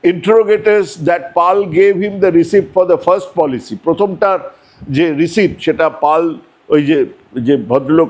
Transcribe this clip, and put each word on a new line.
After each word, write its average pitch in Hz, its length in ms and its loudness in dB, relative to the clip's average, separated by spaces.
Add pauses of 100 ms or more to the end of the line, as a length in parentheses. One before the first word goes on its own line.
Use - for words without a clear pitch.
interrogators 208 1000 0
that - 140 0
Pal 185 440 0
gave 190 320 2
him 202 280 -4
the 185 80 2
receipt 170 320 2 (120)
for 185 100 4
the 175 120 2
first 180 440 -2
policy, 127 420 -4
প্রথমটার 190 560 -2 (500)
যে 151 240 0
রিসিপ্ট, 165 480 0
সেটা 160 280 0
পাল, 156 480 -2 (320)
ওই 151 160 2
যে, 139 200 2 (360)
যে 135 160 0
ভদ্রলোক 131 520 0